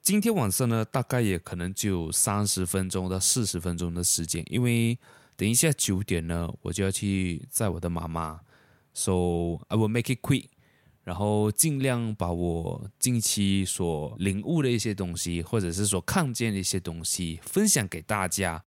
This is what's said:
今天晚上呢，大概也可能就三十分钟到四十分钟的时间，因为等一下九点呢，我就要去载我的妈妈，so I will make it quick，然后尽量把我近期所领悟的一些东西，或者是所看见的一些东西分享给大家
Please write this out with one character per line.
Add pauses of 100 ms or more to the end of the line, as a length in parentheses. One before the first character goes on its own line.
今
天
晚
上
呢，
大
概
也
可
能
就
三
十
分
钟
到
四
十
分
钟
的
时
间，
因
为 (380)
等
一
下
九
点
呢， (120)
我
就
要
去
载
我
的
妈
妈， (520)
so (140)
I
will
make
it
quick， (560)
然
后
尽
量
把
我
近
期
所
领
悟
的
一
些
东
西，
或
者
是
所
看
见
的
一
些
东
西
分
享
给
大
家 (100)